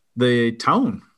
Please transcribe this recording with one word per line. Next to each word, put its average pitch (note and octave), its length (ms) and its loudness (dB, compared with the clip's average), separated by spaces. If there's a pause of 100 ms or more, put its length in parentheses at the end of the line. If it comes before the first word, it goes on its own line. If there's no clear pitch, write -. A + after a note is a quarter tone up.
(180)
the A#2+ 360 2
tone C3+ 500 -2 (160)